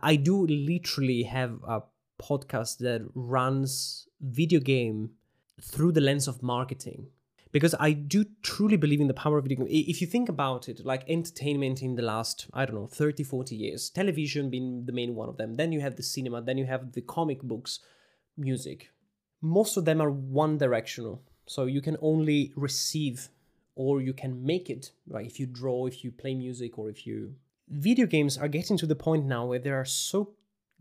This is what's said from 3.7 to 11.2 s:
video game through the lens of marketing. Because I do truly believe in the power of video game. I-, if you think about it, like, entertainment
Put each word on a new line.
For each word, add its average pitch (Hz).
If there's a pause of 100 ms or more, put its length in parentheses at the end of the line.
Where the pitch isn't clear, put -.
video 147
game 117 (520)
through 165
the 156
lens 139
of 120
marketing. 123 (440)
Because 156
I 151
do 147 (160)
truly 208
believe 147
in 147
the 143
power 151
of 139
video 135
game. -
I-, 156
if 170
you 175
think 233
about 135
it, 113
like, 131
entertainment 139